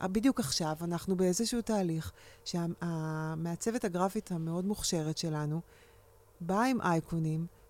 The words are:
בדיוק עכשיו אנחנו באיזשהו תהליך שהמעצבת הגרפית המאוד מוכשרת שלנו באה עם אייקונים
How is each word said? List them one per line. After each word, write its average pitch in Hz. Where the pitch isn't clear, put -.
בדיוק 214
עכשיו 156
אנחנו 170
באיזשהו 190
תהליך 185
שהמעצבת 170
הגרפית 190
המאוד 170
מוכשרת 160
שלנו 156
באה 190
עם 262
אייקונים 165